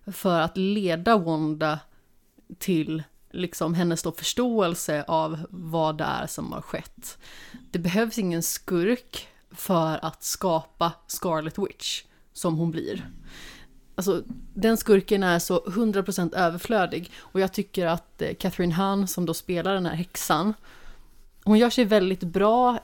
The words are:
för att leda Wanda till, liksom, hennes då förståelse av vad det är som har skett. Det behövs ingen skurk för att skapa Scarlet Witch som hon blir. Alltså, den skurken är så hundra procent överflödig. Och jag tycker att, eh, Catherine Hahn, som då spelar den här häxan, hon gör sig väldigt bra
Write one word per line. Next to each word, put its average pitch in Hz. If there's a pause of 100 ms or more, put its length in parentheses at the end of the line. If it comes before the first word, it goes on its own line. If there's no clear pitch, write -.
för 180
att 165
leda 190
Wanda 156 (800)
till, 156 (280)
liksom, 170
hennes 170
då 165
förståelse 175
av 160 (100)
vad 160
det 156
är 139
som -
har -
skett. - (540)
Det 185
behövs 202
ingen 175
skurk - (240)
för 160
att -
skapa 170 (160)
Scarlet 160
Witch - (300)
som 165
hon 165
blir. - (880)
Alltså, 180 (300)
den 220
skurken 196
är 175
så 180
hundra 196
procent 180
överflödig. 175
Och -
jag 190
tycker 196
att, -
eh, 160
Catherine 175
Hahn, 196
som 180
då 165
spelar 175
den 185
här 170
häxan, 175 (880)
hon 214
gör 240
sig 240
väldigt 190
bra 220